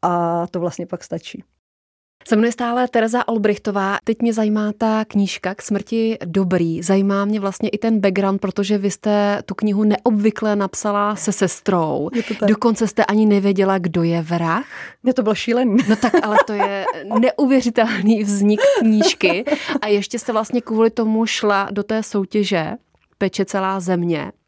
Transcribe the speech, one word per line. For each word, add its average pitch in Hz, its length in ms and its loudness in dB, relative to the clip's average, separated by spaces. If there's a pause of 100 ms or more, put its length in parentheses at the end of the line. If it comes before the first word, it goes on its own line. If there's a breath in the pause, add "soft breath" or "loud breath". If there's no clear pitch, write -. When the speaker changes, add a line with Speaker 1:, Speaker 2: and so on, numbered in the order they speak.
Speaker 1:
a 170 480 0
to 180 100 -6
vlastně 170 260 -6
pak - 180 -12
stačí. - 400 -12 (840)
Speaker 2:
Se 220 80 2
jmenuje 226 160 2
stále 240 360 -2
Tereza 226 400 0
Olbrichtová. 208 760 -2
Teď 226 180 -2
mě 233 100 0
zajímá 214 460 0
ta 220 260 0
knížka 202 500 -2
K - 80 -10
smrti 226 640 -2
dobrý. 170 580 0
Zajímá 196 420 2
mě 208 160 -2
vlastně 196 280 -4
i 208 100 -4
ten 226 220 0
background, 196 400 0
protože 202 380 -2
vy 196 120 0
jste 208 560 0
tu 196 80 -8
knihu 214 300 0
neobvykle 214 720 2
napsala 202 600 -2
se - 160 -2
sestrou. 165 840 0
Speaker 1:
Je 226 80 -2
to - 120 -6
tak. 208 140 0
Speaker 2:
Dokonce 220 380 2
jste - 180 0
ani 214 220 2
nevěděla, 196 520 2
kdo 175 240 -2
je 170 200 0
vrah. 170 440 -2 (380 loud breath)
Speaker 1:
Ne, 247 80 2
to 247 100 0
bylo 208 120 2
šílený. 233 420 0 (120)
Speaker 2:
No 214 80 4
tak, 240 160 0 (100)
ale - 140 0 (100)
to 220 60 -6
je 202 320 -2 (180)
Speaker 1:
<laughs> 214 180 -2
Speaker 2:
neuvěřitelný 226 1040 2
vznik 202 360 2 (180)
knížky. 214 680 2 (380 loud breath)
A 214 40 -6
ještě 208 320 0
jste 240 140 -4
vlastně 220 280 -2
kvůli 226 300 2
tomu 220 360 0
šla 202 440 0
do 202 120 -4
té 220 200 -4
soutěže 196 720 -2 (460)
Peče 196 260 -2
celá 190 360 -2
země. 175 520 -2 (160)